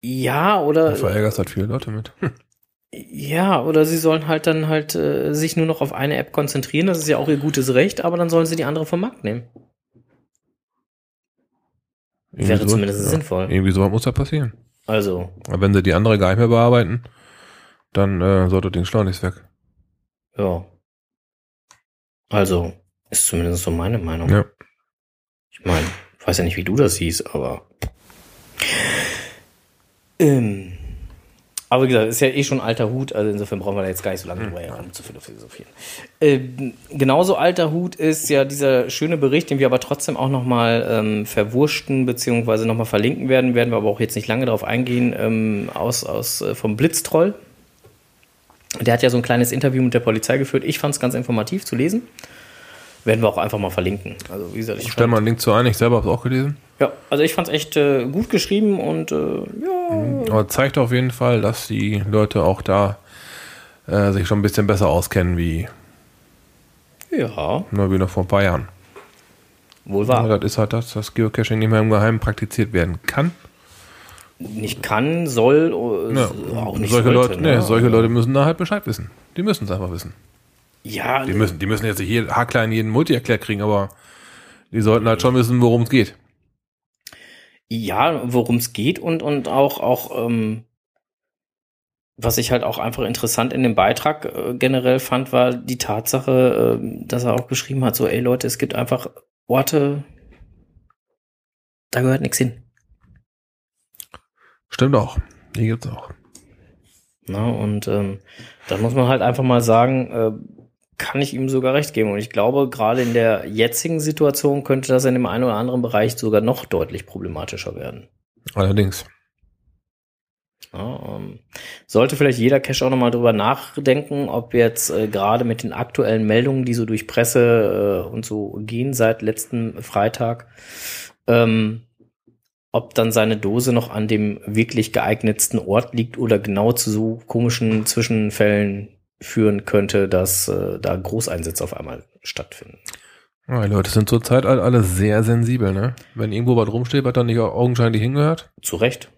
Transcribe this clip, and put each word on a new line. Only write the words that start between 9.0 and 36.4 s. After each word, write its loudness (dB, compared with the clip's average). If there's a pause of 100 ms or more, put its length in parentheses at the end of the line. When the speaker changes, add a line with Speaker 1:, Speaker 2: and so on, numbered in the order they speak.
Speaker 1:
Markt -8
nehmen. -4 (3000)
Speaker 2:
Irgendwie -2
Speaker 1:
Wäre 4
Speaker 2:
so, -2
Speaker 1:
zumindest 0
Speaker 2:
ja. 0
Speaker 1:
sinnvoll. -2
Speaker 2:
Irgendwie 2
sowas 4
muss 0
da -2
passieren. -2 (320)
Speaker 1:
Also. -2 (140)
Speaker 2:
Aber -4
wenn 4
sie 6
die 4
andere 4
gar 4
nicht 2
mehr 4
bearbeiten, 4 (880)
dann, 2
äh, 4
sollte 2
das -8
Ding 0
schleunigst -2
weg. -4 (1040)
Speaker 1:
Ja. -2 (1600)
Also, 0 (380)
ist -2
zumindest -2
so -2
meine -2
Meinung. -4
Speaker 2:
Ja. 6 (1040)
Speaker 1:
Ich -16
mein, 0 (360)
ich -10
weiß 0
ja 0
nicht, -2
wie -6
du -2
das 4
siehst, -4
aber -8 (2500)
ähm, 2 (960)
aber 4
wie 2
gesagt, 4
ist -2
ja 4
eh 0
schon -2
alter 0
Hut, -4
also 0
insofern -4
brauchen -4
wir -2
da -2
jetzt -8
gar -4
nicht -6
so -14
lange -8
Speaker 2:
Hm. -8
Speaker 1:
drüber -10
herum -14
zu -16
philosophieren. -20 (520)
Ähm, 2 (160)